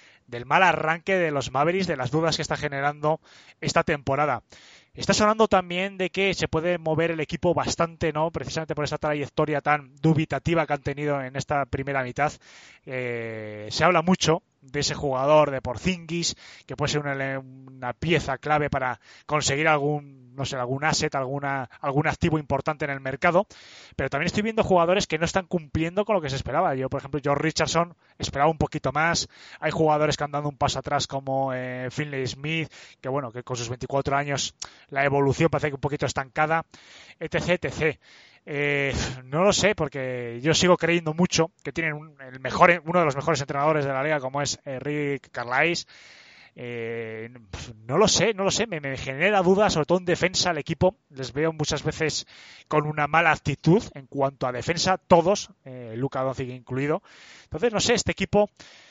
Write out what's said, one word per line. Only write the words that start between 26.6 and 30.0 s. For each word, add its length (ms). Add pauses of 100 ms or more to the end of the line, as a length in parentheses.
Yo, 120
por 120
ejemplo, 200
George 220
Richardson 540 (240)
esperaba 320
un 60
poquito 340
más. 360 (300)
Hay 140
jugadores 440